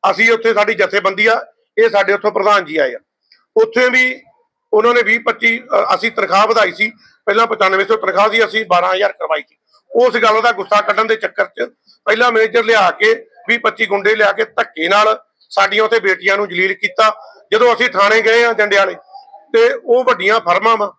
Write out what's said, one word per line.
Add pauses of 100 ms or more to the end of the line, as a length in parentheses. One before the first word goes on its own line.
(120)
ਅਸੀਂ
ਉੱਥੇ
ਸਾਡੀ
ਜਥੇਬੰਦੀ
ਆ, (320)
ਇਹ
ਸਾਡੇ
ਉੱਥੋਂ
ਪ੍ਰਧਾਨ
ਜੀ
ਆਏ
ਆ, (560)
ਉੱਥੇ
ਵੀ (520)
ਉਹਨਾਂ
ਨੇ
ਵੀਹ
ਪੱਚੀ,
ਅ,
ਅਸੀਂ
ਤਨਖਾਹ
ਵਧਾਈ
ਸੀ, (340)
ਪਹਿਲਾਂ
ਪਚਾਨਵੇਂ
ਸੌ
ਤਨਖਾਹ
ਸੀ,
ਅਸੀਂ
ਬਾਰਾਂ
ਹਜ਼ਾਰ
ਕਰਵਾਈ
ਸੀ। (340)
ਉਸ
ਗੱਲ
ਦਾ
ਗੁੱਸਾ
ਕੱਢਣ
ਦੇ
ਚੱਕਰ
'ਚ (360)
ਪਹਿਲਾਂ
ਮੈਨੇਜਰ
ਲਿਆ
ਕੇ (200)
ਵੀਹ
ਪੱਚੀ
ਗੁੰਡੇ
ਲਿਆ
ਕੇ
ਧੱਕੇ
ਨਾਲ (260)
ਸਾਡੀਆਂ
ਉੱਥੇ
ਬੇਟੀਆਂ
ਨੂੰ
ਜਲੀਲ
ਕੀਤਾ। (320)
ਜਦੋਂ
ਅਸੀਂ
ਥਾਣੇ
ਗਏ
ਆ
ਜੰਡਿਆਲੇ, (580)
ਤੇ (120)
ਉਹ
ਵੱਡੀਆਂ
ਫਰਮਾਂ
ਵਾ